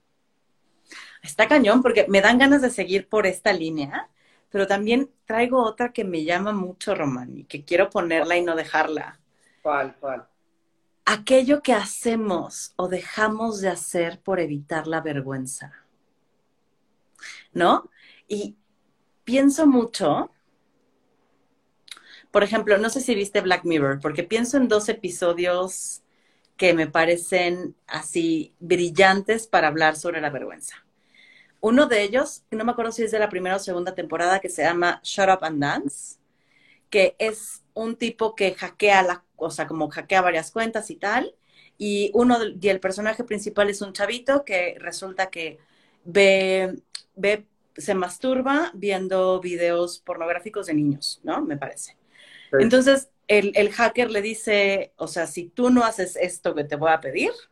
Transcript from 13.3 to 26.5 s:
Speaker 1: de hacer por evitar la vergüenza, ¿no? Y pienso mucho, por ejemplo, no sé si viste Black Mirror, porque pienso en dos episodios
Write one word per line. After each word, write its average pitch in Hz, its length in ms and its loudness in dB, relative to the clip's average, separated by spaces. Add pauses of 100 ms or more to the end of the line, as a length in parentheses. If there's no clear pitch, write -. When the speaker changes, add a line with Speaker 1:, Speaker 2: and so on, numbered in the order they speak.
Speaker 1:
de 190 100 -2
hacer 175 520 -4
por 190 180 -2
evitar 151 480 -4
la 160 140 -4
vergüenza, 135 720 -8 (1800)
¿no? 180 360 2 (380)
Y - 280 -6 (680)
pienso 277 440 4
mucho, 226 640 2 (2000)
por 202 140 4
ejemplo, 208 340 2
no 226 120 0
sé 254 120 -6
si 240 140 0
viste 202 260 -2
Black 180 240 0
Mirror, 143 340 0
porque 156 240 -4
pienso 240 340 -2
en 254 100 2
dos 208 220 0
episodios 180 1120 -4 (520)